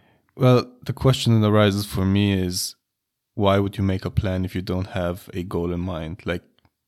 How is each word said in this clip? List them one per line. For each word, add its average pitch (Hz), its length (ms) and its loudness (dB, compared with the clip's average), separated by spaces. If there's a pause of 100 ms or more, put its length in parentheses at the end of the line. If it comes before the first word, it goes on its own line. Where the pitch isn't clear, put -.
(340)
Well, 127 380 4 (120)
the - 80 -6
question 117 480 2
that 107 60 4
arises 104 400 4
for 98 180 -2
me 98 280 2
is, 92 420 -4 (600)
why 98 260 2
would 101 180 -4
you 98 60 0
make 95 200 -2
a 90 60 -6
plan 92 340 -2
if 92 120 -8
you 90 60 -4
don't 92 260 -4
have 87 440 -6
a 90 120 -8
goal 87 280 -4
in 87 80 -4
mind? 80 440 -8
Like, 87 180 -6 (460)